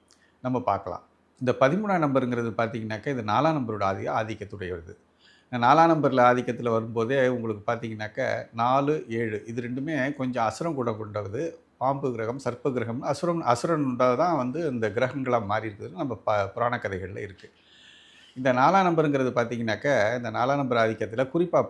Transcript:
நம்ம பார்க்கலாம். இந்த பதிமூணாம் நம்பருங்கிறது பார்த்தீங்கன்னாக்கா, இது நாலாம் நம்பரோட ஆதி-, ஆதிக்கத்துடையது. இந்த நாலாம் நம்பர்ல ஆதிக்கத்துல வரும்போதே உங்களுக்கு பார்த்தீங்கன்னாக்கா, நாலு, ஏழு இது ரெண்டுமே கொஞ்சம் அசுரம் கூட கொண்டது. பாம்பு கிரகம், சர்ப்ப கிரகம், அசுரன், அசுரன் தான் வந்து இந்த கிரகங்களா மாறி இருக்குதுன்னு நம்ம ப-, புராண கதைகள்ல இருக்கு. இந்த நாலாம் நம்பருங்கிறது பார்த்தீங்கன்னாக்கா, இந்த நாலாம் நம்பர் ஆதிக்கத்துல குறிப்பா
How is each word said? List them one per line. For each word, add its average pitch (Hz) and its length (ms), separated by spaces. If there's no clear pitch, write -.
நம்ம 127 200
பார்க்கலாம். 95 420
இந்த 123 200
பதிமூணாம் 175 440
நம்பருங்கிறது 123 540
பார்த்தீங்கன்னாக்கா, 110 500
இது 127 140
நாலாம் 131 360
நம்பரோட 110 260
ஆதி-, 98 260
ஆதிக்கத்துடையது. 95 840
இந்த 120 160
நாலாம் 165 240
நம்பர்ல 139 300
ஆதிக்கத்துல 123 480
வரும்போதே 117 580
உங்களுக்கு 113 460
பார்த்தீங்கன்னாக்கா, 113 540
நாலு, 135 560
ஏழு 113 380
இது 117 140
ரெண்டுமே 135 540
கொஞ்சம் 127 300
அசுரம் 160 280
கூட 120 180
கொண்டது. 107 680
பாம்பு 135 340
கிரகம், 117 280
சர்ப்ப 120 320
கிரகம், 117 300
அசுரன், 170 400
அசுரன் 135 540
தான் 131 420
வந்து 135 300
இந்த 113 220
கிரகங்களா 123 560
மாறி 107 220
இருக்குதுன்னு 107 280
நம்ம 139 200
ப-, 104 320
புராண 120 360
கதைகள்ல 98 340
இருக்கு. 98 340
இந்த 127 180
நாலாம் 175 340
நம்பருங்கிறது 143 480
பார்த்தீங்கன்னாக்கா, 117 800
இந்த 120 160
நாலாம் 131 320
நம்பர் 117 260
ஆதிக்கத்துல 113 440
குறிப்பா 170 360